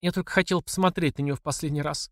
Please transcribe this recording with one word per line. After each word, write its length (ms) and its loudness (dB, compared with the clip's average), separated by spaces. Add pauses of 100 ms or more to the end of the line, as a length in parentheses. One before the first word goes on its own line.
Я 120 0
только 200 -2
хотел 300 4
посмотреть 560 0
на 40 -2
неё 140 0
в 60 -10
последний 400 -2
раз 300 -4